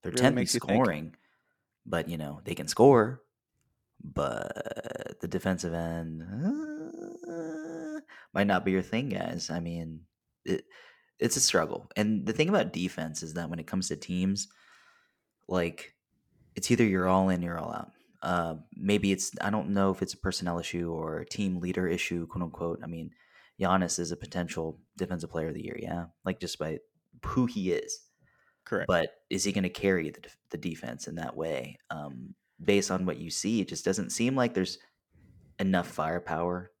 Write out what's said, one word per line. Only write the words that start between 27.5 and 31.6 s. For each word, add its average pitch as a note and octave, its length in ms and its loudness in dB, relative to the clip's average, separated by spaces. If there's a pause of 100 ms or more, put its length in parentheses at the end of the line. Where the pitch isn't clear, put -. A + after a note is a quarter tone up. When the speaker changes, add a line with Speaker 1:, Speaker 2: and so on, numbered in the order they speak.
Speaker 1:
is. - 280 -2 (640)
Speaker 2:
Correct. - 240 -2
Speaker 1:
But E2+ 260 4 (160)
is F#2+ 140 0
he G2+ 80 0
gonna F#2+ 180 2
carry F2+ 400 2
the - 100 -18
def-, - 160 -20 (140)
the - 80 -8
defense D2+ 500 -8
in D#2+ 80 -8
that E2 200 -6
way? D2 420 -4 (120)